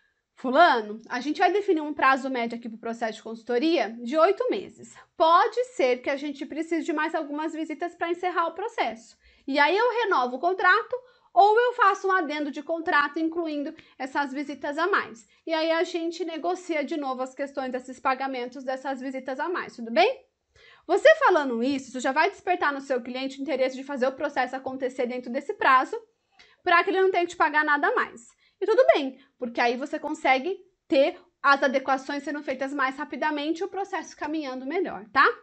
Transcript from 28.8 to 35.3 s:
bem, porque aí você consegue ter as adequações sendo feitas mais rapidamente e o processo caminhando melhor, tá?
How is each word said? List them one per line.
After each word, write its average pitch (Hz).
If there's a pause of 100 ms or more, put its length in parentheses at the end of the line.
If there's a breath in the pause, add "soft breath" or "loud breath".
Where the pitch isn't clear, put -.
bem, 277 (180 loud breath)
porque 240
aí 240
você 277
consegue 277 (300)
ter 277 (220)
as 277
adequações 277
sendo 294
feitas 269
mais 269
rapidamente 302
e 392
o 370
processo 381
caminhando 294
melhor, 285
tá? 277 (160)